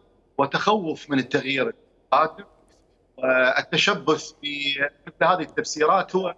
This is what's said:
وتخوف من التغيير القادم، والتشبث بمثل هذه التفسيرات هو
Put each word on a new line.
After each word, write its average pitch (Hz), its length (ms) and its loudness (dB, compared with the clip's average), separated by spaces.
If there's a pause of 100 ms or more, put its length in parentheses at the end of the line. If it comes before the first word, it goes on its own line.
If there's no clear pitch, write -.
(380)
وتخوف 160 720 -2
من 139 100 2
التغيير 131 540 -2 (400)
القادم، 160 320 0 (720)
والتشبث 131 1120 0 (120)
بمثل 143 800 -4
هذه 170 180 4
التفسيرات 151 720 0
هو 180 220 -2